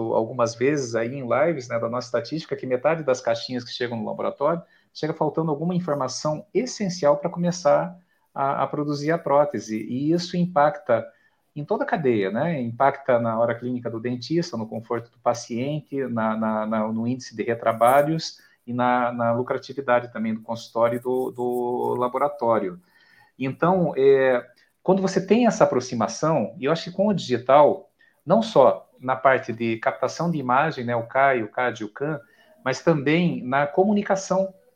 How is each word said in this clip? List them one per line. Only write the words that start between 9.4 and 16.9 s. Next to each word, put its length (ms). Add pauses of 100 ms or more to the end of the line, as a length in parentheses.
e 360
isso 260
impacta 640 (520)
em 100
toda 180
a 40
cadeia, 420
né? 320
Impacta 560
na 220
hora 160
clínica 340
do 100
dentista, 560
no 120
conforto 420
do 80
paciente, 920
na, 300
na, 300
na, 240